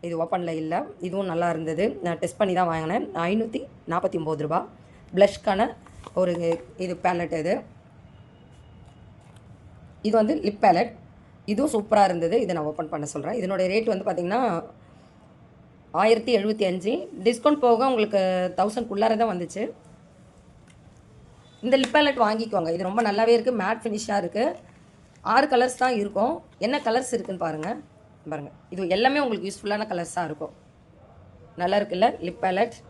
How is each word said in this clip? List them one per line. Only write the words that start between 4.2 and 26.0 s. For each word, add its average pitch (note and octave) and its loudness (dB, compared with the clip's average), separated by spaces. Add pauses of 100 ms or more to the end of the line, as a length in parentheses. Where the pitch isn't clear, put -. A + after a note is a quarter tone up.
ரூபா. D#3 -2 (480)
பிளஷ்க்கான G3+ 2 (380)
ஒரு E3+ 0 (180)
இது F3+ -6
பேலட் F3 0
இது. F3 0 (2500)
இது G#3+ 0
வந்து A3+ 4
லிப் G#3 -4
பேலட். F#3+ 4 (540)
இதுவும் B3+ 0
சூப்பரா G#3+ 4
இருந்தது. F3+ 2
இதை F3+ -2
நான் D3+ -2
ஓப்பன் D#3 -6
பண்ண D3+ -4
சொல்றேன். D3 -6
இதனுடைய F#3 0
ரேட் F#3+ -2
வந்து G3 -2
பாத்தீங்கன்னா F3+ -2 (1300)
ஆயிரத்தி A3+ 4
எழுபத்தி G#3+ 0
அஞ்சு. F#3 -2 (140)
டிஸ்கவுண்ட் B3 2
போக B3 4
உங்களுக்கு F#3+ 0
தௌசண்ட்குள்ளார G#3+ 0
தான் A3 0
வந்துச்சு. F#3+ -6 (1900)
இந்த B3+ 4
லிப் B3+ 0
பேலட் C#4+ 4
வாங்கிக்கோங்க. G#3+ 0
இது F3 -2
ரொம்ப G3 0
நல்லாவே G#3+ 2
இருக்கு. A#3 4
மேட் G#3+ -2
ஃபினிஷா G#3+ -2
இருக்கு. G3+ -2 (680)
ஆறு C4+ 4
கலர்ஸ் B3+ 2
தான் B3+ 2
இருக்கும். G#3 -2 (180)